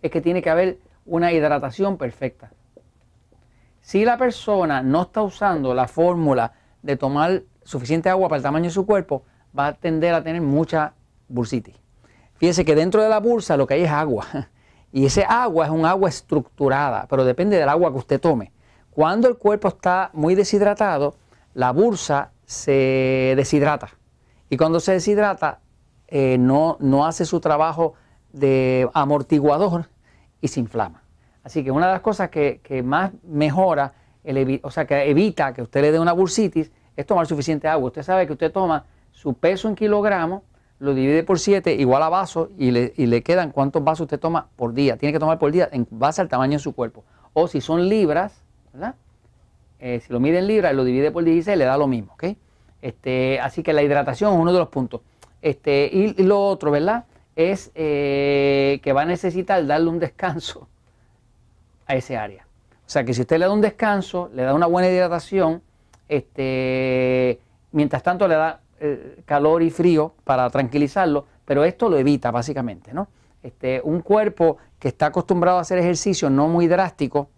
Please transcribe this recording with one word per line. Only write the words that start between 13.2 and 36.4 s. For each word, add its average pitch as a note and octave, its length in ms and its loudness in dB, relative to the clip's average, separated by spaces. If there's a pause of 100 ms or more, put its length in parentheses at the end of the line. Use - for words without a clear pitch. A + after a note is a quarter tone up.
lo C3+ 100 2
que C#3 80 0
hay E3+ 80 2
es D#3 80 0
agua. D3 420 -2
<laughs> C3+ 160 -8 (420)
Y C3+ 140 2
ese C#3 180 2
agua F#3+ 420 0
es D3 60 -4
un D#3+ 140 0
agua F#3 240 2
estructurada, C3+ 1000 -2
pero C3 160 2
depende F3 340 2
del D3 120 2
agua D#3+ 220 2
que C3 80 -6
usted C3+ 200 -2
tome. C3 320 0 (380)
Cuando F#3+ 400 2
el A#3+ 80 -2
cuerpo G#3 320 0
está F3+ 420 -2
muy D#3+ 240 0
deshidratado, G3 800 0 (380)
la B2+ 180 0
bursa D#3+ 600 0 (140)
se C3 920 0
deshidrata. C#3+ 540 0 (580)
Y C3+ 80 -4
cuando D#3+ 240 2
se G3 100 0
deshidrata, G3 680 0 (480)
eh, C3 280 2
no, C#3 440 2
no C#3 240 2
hace E3 180 -2
su E3 160 -2
trabajo D#3 540 0 (400)
de C3 600 2
amortiguador D3 960 0 (540)
y C#3+ 80 -2
se - 100 -8
inflama. A2 440 -6 (380)
Así C#3 220 -6
que C3 80 -4
una D#3 160 2
de F#3 60 2
las F#3 80 -4
cosas G3 280 -2
que, C#3+ 320 -2
que C3 220 -6
más E3 300 -2 (100)
mejora, D3+ 720 0 (320)
el C#3 100 -4
evi-, C3+ 260 0
o C#3+ 100 -12
sea, D#3 140 -4
que C#3 240 0
evita D3+ 440 2
que B2+ 80 -10
usted C3 200 -2
le D3+ 120 4
dé D#3+ 60 2
una E3 120 2
bursitis, F3 580 0 (280)